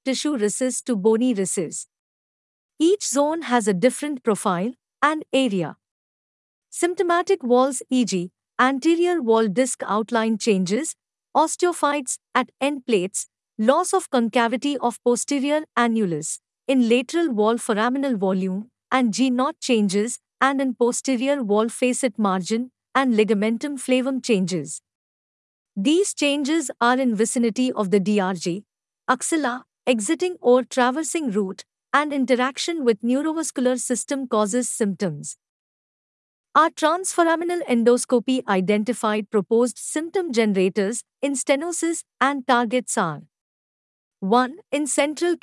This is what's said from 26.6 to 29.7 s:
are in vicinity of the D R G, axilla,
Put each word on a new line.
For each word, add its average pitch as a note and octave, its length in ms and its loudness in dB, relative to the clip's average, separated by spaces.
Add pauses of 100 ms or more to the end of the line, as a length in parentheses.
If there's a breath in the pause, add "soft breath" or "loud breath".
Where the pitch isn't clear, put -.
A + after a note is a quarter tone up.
are A#3+ 180 4
in B3+ 180 0
vicinity A#3 560 0
of G3 200 -2
the G3+ 80 4
D G3+ 200 0
R F#3+ 140 0
G, F3+ 300 -6 (460)
axilla, B3+ 560 -2 (200)